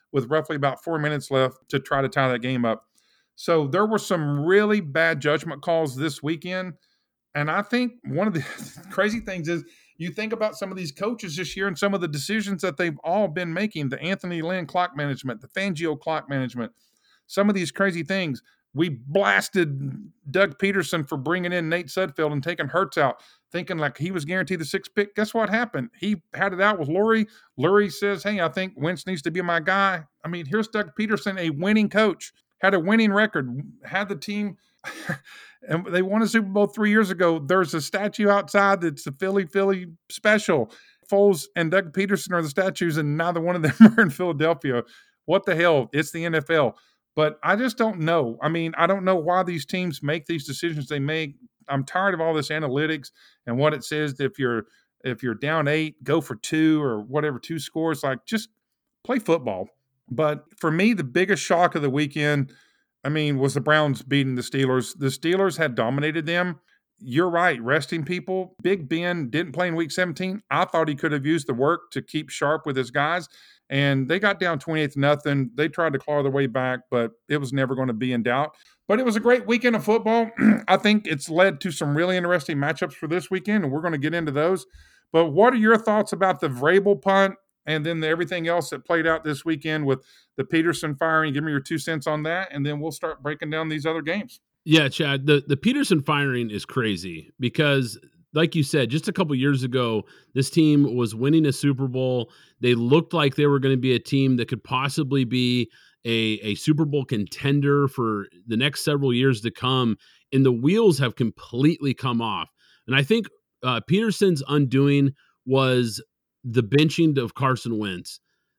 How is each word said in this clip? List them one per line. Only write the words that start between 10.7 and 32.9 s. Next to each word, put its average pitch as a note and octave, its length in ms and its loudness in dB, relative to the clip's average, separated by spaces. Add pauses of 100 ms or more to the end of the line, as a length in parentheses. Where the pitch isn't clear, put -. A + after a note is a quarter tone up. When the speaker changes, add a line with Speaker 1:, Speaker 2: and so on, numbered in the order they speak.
Speaker 1:
of F#3 60 -10
these E3+ 160 -8
coaches G3+ 440 -8
this F3 200 -8
year F#3+ 100 -2
and F3 120 -4
some G3 160 0
of F#3+ 60 0
the F3 80 -2
decisions G3 540 -4
that F3+ 140 -2
they've E3+ 280 -2
all F#3+ 240 0
been E3+ 240 -6
making, E3 360 -2
the B2+ 120 -8
Anthony F3 420 -4
Lynn F3 240 -4
clock F3+ 300 -2
management, C3 440 -6
the - 80 -20
Fangio E3 500 -4
clock D3+ 300 -6
management, B2 440 -6 (540)
some G3+ 220 0
of G3+ 60 2
these F3 160 -2
crazy F3+ 320 -2
things. F3 400 -4 (320)
We E3 140 0
blasted D3 1200 -2 (200)
Doug F3 280 0
Peterson F3+ 460 -2
for D3+ 140 -6
bringing F3 340 -2
in E3+ 160 -2
Nate F3 200 -4
Sudfeld D#3 440 -2
and C#3+ 100 -2
taking E3 260 -4
Hurts D#3+ 280 -2
out, C3+ 260 0 (280)
thinking, F3 260 -6
like, D3 220 -4
he E3 120 -4
was F3 140 -4
guaranteed F3+ 360 -4
the D#3 40 -6
sixth - 300 -8
pick. G3+ 200 -2
Guess G#3+ 200 -2
what A3 160 0
happened? G#3+ 400 -4 (100)
He G3+ 220 -2 (100)
had F#3 220 -2
it F3 60 -2
out G#3 180 2
with C#3 100 -4
Lurie. G#3+ 400 2 (300)
Lurie F#3+ 340 4
says, G3+ 300 -2
"Hey, G#3 180 -2
I E3 80 2
think F#3 280 -6
Wentz D#3+ 300 -4
needs F#3 160 -4
to E3 80 -4
be F3+ 120 -4
my E3+ 180 0
guy." F#3 440 0 (200)
I D#3 40 -8
mean, E3+ 180 -8
here's G#3+ 220 -2
Doug G#3 280 -4
Peterson, G#3 420 -2
a E3+ 120 -2
winning G3 400 2
coach, G#3 420 0 (300)
had F#3+ 100 4
a F#3 80 4
winning G#3+ 320 4